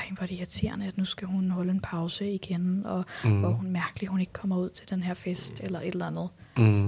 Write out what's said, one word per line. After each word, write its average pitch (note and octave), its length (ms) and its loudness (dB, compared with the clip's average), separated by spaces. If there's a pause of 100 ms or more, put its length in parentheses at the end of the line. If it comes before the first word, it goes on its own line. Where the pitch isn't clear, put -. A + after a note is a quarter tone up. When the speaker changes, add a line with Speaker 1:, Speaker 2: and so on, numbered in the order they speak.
(120)
Speaker 1:
hvor F#3+ 120 -6
er F#3 40 -4
det F3+ 100 -6
irriterende, G3+ 500 -2
at F#3+ 100 -6
nu F#3+ 80 2
skal - 220 -6
hun F#3 240 2
holde F3+ 200 2
en F#3+ 80 2
pause F3 520 -2
igen, F#3 540 0
og F#3 200 -2 (180)
Speaker 2:
Mm. G#2 160 6
Speaker 1:
hvor F#2+ 100 4
er A2 40 4
hun F#3 180 0
mærkelig, F3+ 380 -2
hun F#3+ 100 0
ikke F#3 140 -2
kommer F#3+ 240 0
ud F3+ 120 0
til - 200 -12
den F#3 140 0
her F3+ 100 0
fest," - 500 -6
eller F#3 160 -4
et - 80 -4
eller F3+ 180 -2
andet. E3 240 -4 (280)
Speaker 2:
Mm. A#2+ 60 8 (240)